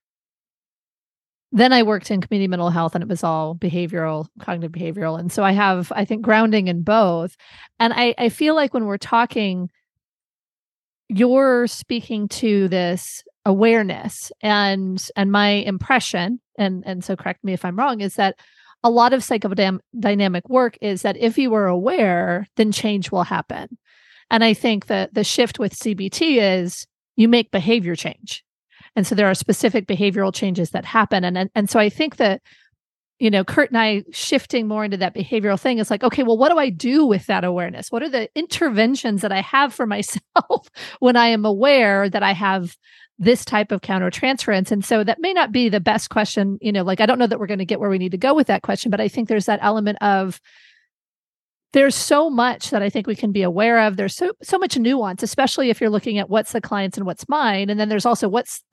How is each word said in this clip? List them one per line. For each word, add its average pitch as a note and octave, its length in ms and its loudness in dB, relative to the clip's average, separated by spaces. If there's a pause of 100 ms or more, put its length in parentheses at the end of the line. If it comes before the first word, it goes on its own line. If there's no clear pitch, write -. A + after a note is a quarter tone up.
(1500)
then B3 180 6
I B3 120 6
worked G#3 280 -2
in G3 80 0
community G3 300 -2
mental F3 200 0
health, E3 260 0
and F3 60 -2
it E3 60 -8
was E3+ 160 -4
all D#3+ 320 -2
behavioral, E3 720 -4 (120)
cognitive E3+ 340 -8
behavioral. D#3+ 440 -6
And E3+ 140 -6
so G3+ 140 0
I F#3+ 80 4
have, F#3+ 420 2
I G3+ 80 -2
think, A3 180 -4
grounding A3 460 2
in F3 160 -2
both. F#3 540 0 (420)
And A#3 160 2
I, A#3+ 220 2
I A#3+ 100 0
feel D4+ 280 2
like D4 180 0
when A3+ 140 -2
we're G3+ 100 -4
talking, G3+ 720 -2 (1400)
you're B3 580 4
speaking A3 600 -6
to G3+ 400 0
this F3+ 560 -4 (260)
awareness. G#3+ 840 2 (100)
And, G3 640 0 (100)
and G3 160 2
my G#3 180 4
impression, G3+ 880 -2 (180)
and, F#3 280 -2
and F3+ 180 -8
so F#3+ 120 -6
correct - 280 -8
me F#3+ 100 -4
if F3+ 120 -4
I'm F3+ 100 -6
wrong, A#3+ 240 -2
is G3 160 -6
that G3 200 0 (480)
a A#3+ 60 6
lot A#3 220 6
of B3+ 100 2
psychodynamic G3+ 1300 -2
work B3+ 340 2
is G3+ 200 -4
that G3+ 160 -2
if A3+ 200 0
you C4 180 2
are G3+ 120 2
aware, F3+ 880 0
then G#3+ 160 2
change G3+ 400 -2
will F#3 120 0
happen. - 540 -8 (520)
And A3+ 140 2
I A3+ 100 4
think G#3+ 320 -2
that F#3+ 280 -4
the G#3+ 100 0
shift - 360 0
with G3+ 160 -4
C G#3+ 200 -4
B F#3+ 140 -6
T D#4 300 2
is F#3 460 0 (300)
you A3 120 6
make A#3 240 4
behavior F#3+ 440 0
change. - 480 -12 (520)
And F#3+ 100 0
so A3+ 100 -4
there G3+ 140 4
are F#3+ 60 2
specific G#3+ 520 0
behavioral G3 460 0
changes F3+ 360 -2
that - 160 -6
happen. G3+ 380 2
And, F3+ 140 -2
and, F#3+ 180 -2
and G#3 140 0
so A#3 100 2
I G#3 100 4
think D#4 280 -6
that, G3+ 240 0 (760)
you A3+ 100 2
know, G3 140 2
Kurt - 260 0
and A#3+ 80 -2
I G#3+ 340 2
shifting - 560 -2
more G#3+ 180 -4
into G3 120 -4
that F3+ 180 -2
behavioral G3+ 440 -2
thing B3 200 -2
is G#3+ 120 -2
like, G#3 120 -4
okay, B3 200 2
well, A3+ 140 2
what C4 120 6
do - 80 2
I C#4 120 2
do B3 360 2
with G#3 200 0
that F#3 180 -2
awareness? F3 480 -6
What A#3 120 -4
are D#4+ 60 -6
the A#3+ 260 -4
interventions A#3+ 840 0
that G#3 100 -2
I F#3+ 100 -2
have C4+ 320 2
for B3+ 120 -4
<laughs> G#3 100 -4
myself - 720 -2 (300)
when B3 180 4
I A#3 100 6
am A3 180 2
aware G#3 640 4
that G3+ 140 -2
I G3 100 2
have F#3+ 440 -2 (440)
this A#3 220 4
type G#3+ 300 -2
of F#3+ 80 -4
countertransference? G3 880 -2
And G3+ 140 -2
so G#3+ 180 2
that G#3 160 -2
may F#4 140 -2
not E4+ 180 2
be B3 160 2
the G3+ 140 0
best G#3+ 280 0
question, G3+ 520 -2
you A3 100 -2
know, G3 120 0
like, F#3 180 0
I G#3+ 40 4
don't B3 140 4
know A#3+ 80 4
that F#3+ 120 -2
we're G#3 80 -6
gonna F#3+ 180 -4
get F#3+ 160 -4
where G3+ 80 -2
we F#3+ 80 0
need F3+ 160 -4
to F#3 40 -4
go B3+ 160 2
with D#4 140 2
that G3 160 0
question, G3+ 260 -4
but G3+ 120 -2
I G#3 80 0
think A3+ 180 -6
there's G#3+ 200 0
that G#3 140 0
element G#3 400 0
of, F#3+ 380 0 (1300)
there's C#4 240 6
so D#4 340 2
much B3 420 -2
that G#3+ 100 0
I G3+ 80 0
think G#3 160 -4
we A3 100 -4
can G#3 160 -2
be G3 120 0
aware A3 420 2
of. G3+ 100 0
There's G3 200 -4
so, F4+ 160 -4 (100)
so - 160 -2
much F#4 200 -2
nuance, A3+ 440 0
especially A#3+ 480 0
if A3 100 0
you're A3 120 0
looking G#3 260 -2
at G3 120 -4
what's G#3+ 220 0
the A3 100 -4
client's G3 360 -6
and G3 80 -6
what's - 240 -8
mine. G#3+ 400 0
And G#3 100 -2
then G#3+ 100 -2
there's G#3+ 180 0
also A#3 200 0
what's G#3+ 460 -4